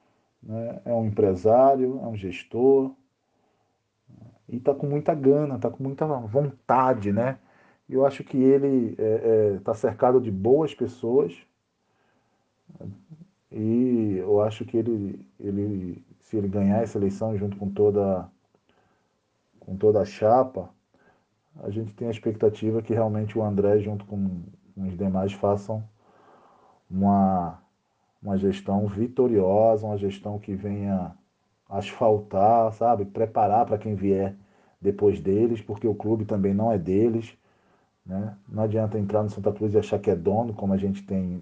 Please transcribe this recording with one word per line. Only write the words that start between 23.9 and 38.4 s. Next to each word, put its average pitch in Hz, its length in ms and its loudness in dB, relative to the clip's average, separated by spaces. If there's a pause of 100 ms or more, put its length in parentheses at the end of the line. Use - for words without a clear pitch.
com, 95 380 -6 (320)
com 95 120 -8
os 90 100 -6
demais, 95 360 -2
façam 101 500 -2 (1080)
uma, 95 720 2 (600)
uma 101 140 -4
gestão 98 500 0
vitoriosa, 107 1000 2
uma 107 100 -4
gestão 101 420 -6
que 104 160 -10
venha 101 640 -4 (520)
asfaltar, 107 1040 2
sabe? 117 340 0
Preparar 110 600 0
pra 107 120 -2
quem 107 160 -4
vier 98 420 0 (440)
depois 98 380 2
deles, 107 440 0
porque 107 260 -4
o 104 60 0
clube 107 300 -2
também 98 280 0
não 107 180 2
é 104 80 2
deles, 110 580 0 (680)
né? 101 320 -8 (100)